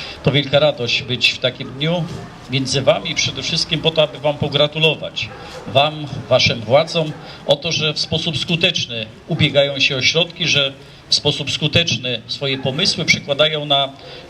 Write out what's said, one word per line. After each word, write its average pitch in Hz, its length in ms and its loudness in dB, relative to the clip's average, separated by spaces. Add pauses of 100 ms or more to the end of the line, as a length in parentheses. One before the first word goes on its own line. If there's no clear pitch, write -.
(220)
To 135 100 4
wielka 143 260 2
radość 120 440 2
być 123 280 0
w - 80 -6
takim 117 340 -4
dniu 160 320 0 (460)
między 135 320 0
wami, 160 320 2
przede - 280 -2
wszystkim - 380 -2
po 165 100 2
to, 156 120 2
aby 143 160 0
wam 143 200 0
pogratulować, 147 920 0 (380)
wam, 151 400 2 (220)
waszym 127 320 4
władzom, 147 520 2 (340)
o 151 100 4
to, 165 160 -6
że 151 220 0
w - 40 -6
sposób 160 400 -2
skuteczny 160 680 -2 (220)
ubiegają 143 520 2
się 139 160 2
o 127 60 -2
środki, 170 460 0
że 139 240 2 (360)
w - 60 4
sposób 147 360 0
skuteczny 143 760 0
swoje 135 320 -4
pomysły 151 460 -2
przekładają 147 600 0
na 139 240 2 (420)